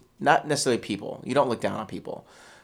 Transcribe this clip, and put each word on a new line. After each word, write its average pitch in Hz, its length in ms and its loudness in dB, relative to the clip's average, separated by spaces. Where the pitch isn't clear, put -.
Not 147 300 4
necessarily 135 320 2
people. - 460 -6
You 127 80 -2
don't 131 160 4
look 110 100 -2
down 104 180 -2
on 110 80 -6
people. - 400 -10